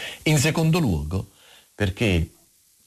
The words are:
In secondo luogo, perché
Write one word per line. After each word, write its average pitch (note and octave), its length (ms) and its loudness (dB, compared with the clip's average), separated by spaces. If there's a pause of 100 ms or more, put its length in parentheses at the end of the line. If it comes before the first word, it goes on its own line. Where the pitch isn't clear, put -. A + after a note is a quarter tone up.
(240)
In D#3 160 2
secondo D#3+ 400 2
luogo, F2+ 500 -2 (440)
perché F#2 580 0 (560)